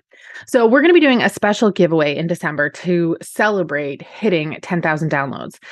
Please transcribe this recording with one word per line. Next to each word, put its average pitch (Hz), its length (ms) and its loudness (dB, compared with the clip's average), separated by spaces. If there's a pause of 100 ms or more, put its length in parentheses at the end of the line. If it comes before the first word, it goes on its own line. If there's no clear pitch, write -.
(460)
So 233 220 2
we're 262 140 4
gonna 349 120 6
be 349 60 6
doing 262 220 4
a 196 80 2
special 208 420 0
giveaway 156 460 2
in 165 100 -4
December 151 420 -4
to 170 520 -2
celebrate 151 800 -4
hitting 160 600 -4
ten 175 200 -4
thousand 156 280 -2
downloads. 139 480 -6 (140)